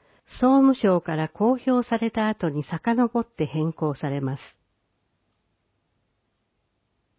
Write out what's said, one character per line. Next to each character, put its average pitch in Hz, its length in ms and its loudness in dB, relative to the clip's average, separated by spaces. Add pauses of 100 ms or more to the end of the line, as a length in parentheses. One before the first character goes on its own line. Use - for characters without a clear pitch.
(260)
総 269 360 4
務 269 120 6
省 185 260 2
か 165 140 -6
ら 156 140 -2
公 220 220 0
表 247 380 0
さ 233 80 -2
れ 226 140 -2
た 220 180 -2
後 214 200 -2
に 147 160 -4
遡 233 560 0
っ 226 40 -2
て - 220 -6
変 156 260 -2
更 151 220 -4
さ 143 160 -6
れ 139 100 -4
ま 135 160 -4
す。 - 60 -14 (2750)